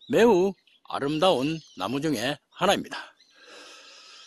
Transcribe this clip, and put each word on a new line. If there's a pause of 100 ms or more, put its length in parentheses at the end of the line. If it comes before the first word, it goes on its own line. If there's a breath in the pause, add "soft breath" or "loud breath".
매우 (340)
아름다운 (160)
나무
중에 (140)
하나입니다. (1160 loud breath)